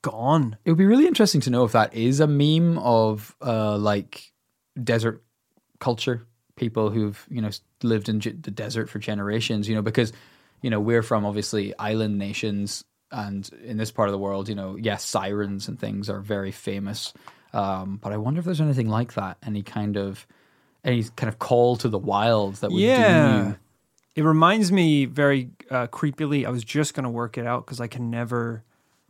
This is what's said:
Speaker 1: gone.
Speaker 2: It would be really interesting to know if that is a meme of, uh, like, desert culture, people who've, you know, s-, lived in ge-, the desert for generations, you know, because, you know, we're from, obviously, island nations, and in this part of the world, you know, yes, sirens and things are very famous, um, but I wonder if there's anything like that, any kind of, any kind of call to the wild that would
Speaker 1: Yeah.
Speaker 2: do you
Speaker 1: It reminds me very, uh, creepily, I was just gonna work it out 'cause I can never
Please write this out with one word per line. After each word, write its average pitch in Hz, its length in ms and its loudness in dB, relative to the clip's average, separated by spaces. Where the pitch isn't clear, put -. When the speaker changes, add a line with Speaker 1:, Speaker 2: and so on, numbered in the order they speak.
Speaker 1:
gone. 117 600 0
Speaker 2:
It 170 60 4
would 165 60 6
be 190 80 6
really 262 220 8
interesting 196 340 4
to 135 80 -2
know 123 140 4
if 110 80 2
that 110 240 4
is 123 240 2
a 156 80 6
meme 156 520 4
of, 110 640 2
uh, 107 360 0
like, 104 540 -2
desert 117 420 0
culture, 120 460 -2
people 113 340 -2
who've, 104 400 -4
you 120 120 -6
know, 107 80 -4
s-, - 120 -12
lived 113 260 0
in 107 100 -2
ge-, 113 220 -8
the 104 100 -12
desert 107 380 -6
for 107 100 -10
generations, 104 680 -4
you 110 80 -2
know, 107 60 0
because, 113 300 0
you 131 80 -4
know, 107 100 0
we're 113 240 2
from, 107 220 0
obviously, 104 520 -4
island 107 400 -2
nations, 101 680 -6
and 101 380 -8
in 113 140 -8
this 110 140 -4
part 107 180 0
of 101 40 -2
the 98 60 -4
world, 98 300 -6
you 104 60 -6
know, 98 200 -10
yes, 104 280 -4
sirens 101 640 -4
and - 120 -10
things 104 300 -6
are 101 100 -6
very 98 320 -6
famous, 101 640 -8
um, 98 480 -4
but 101 120 -8
I 107 40 -4
wonder 123 220 -4
if 170 60 -8
there's 165 160 -2
anything 131 280 0
like 113 260 -2
that, 95 280 -6
any 104 200 -6
kind 104 340 -4
of, 98 300 -6
any 120 200 0
kind 117 240 -4
of 107 120 -6
call 120 380 4
to 120 120 -2
the 107 80 -2
wild 101 600 2
that 104 140 -4
would 180 80 0
Speaker 1:
Yeah. 185 640 6
Speaker 2:
do 101 60 -2
you 101 60 -6
Speaker 1:
It 156 80 0
reminds 175 480 6
me 156 340 4
very, 135 440 2
uh, 123 160 -2
creepily, 143 580 -2
I 110 60 -4
was 123 120 -4
just 143 300 -2
gonna 131 160 -6
work 117 300 -6
it 120 80 -6
out 120 180 -4
'cause 123 160 -12
I 117 60 -6
can 120 240 -8
never 117 520 -4